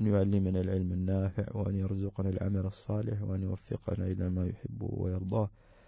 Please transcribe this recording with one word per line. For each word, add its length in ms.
أن 60
يعلمنا 540
العلم 320
النافع، 640
وأن 180
يرزقنا 540
العمل 380
الصالح، 560
وأن 200
يوفقنا 640
إلى 220
ما 180
يحب 360
ويرضاه. 680